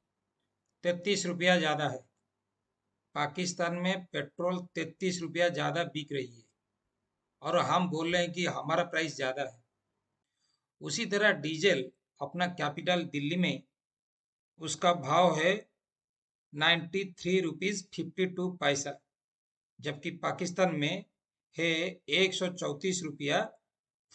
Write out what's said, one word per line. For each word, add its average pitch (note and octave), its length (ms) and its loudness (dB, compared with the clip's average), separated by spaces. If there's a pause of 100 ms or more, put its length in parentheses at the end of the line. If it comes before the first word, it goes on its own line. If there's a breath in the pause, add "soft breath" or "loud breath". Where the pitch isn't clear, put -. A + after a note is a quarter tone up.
(840)
तैंतीस F3 420 0
रुपया F3+ 320 4
ज़्यादा D3+ 320 2
है। B2 180 -8 (1080)
पाकिस्तान D3 600 -2
में F#3 300 0
पेट्रोल E3+ 520 -4 (180)
तैंतीस F3 460 -4
रुपया E3 280 2
ज़्यादा D3 360 0
बिक D3+ 260 -8
रही C3 160 -4
है A#2 160 -20 (1000)
और D#3+ 180 2
हम E3 300 2
बोल D#3+ 240 -2
रहे F3+ 80 4
हैं F3 100 -2
कि F3 160 -2
हमारा D#3 380 0
price D#3+ 300 -2
ज़्यादा C#3 280 -2
है। - 200 -12 (1160)
उसी D3+ 260 -4
तरह G3+ 320 2
डीजल D#3 440 2 (380)
अपना F3+ 320 -2
capital D#3+ 540 -2
दिल्ली D3 300 -2
में D#3 260 0 (1000)
उसका E3+ 340 2
भाव D#3+ 420 4
है E3+ 160 4 (1000)
नाइंटी E3+ 500 2 (100)
थ्री F#3 280 2
रुपीज F#3 540 -2
फिफ्टी F#3 320 -4
टू F3+ 300 -4
paisa, C#3+ 400 0 (800)
जबकि D3 400 -6
पाकिस्तान E3+ 560 0
में D3 300 -2 (520)
है E3 160 2 (420)
एक F#3 180 4
सौ F3+ 160 -2
चौंतीस F3 540 -2
रुपया D3 380 0 (720)